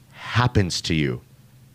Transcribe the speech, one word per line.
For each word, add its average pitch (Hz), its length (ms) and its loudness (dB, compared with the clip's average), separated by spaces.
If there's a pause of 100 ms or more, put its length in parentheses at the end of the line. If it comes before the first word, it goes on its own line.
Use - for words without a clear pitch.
(120)
happens 107 680 0
to 85 120 -2
you. 69 260 0 (540)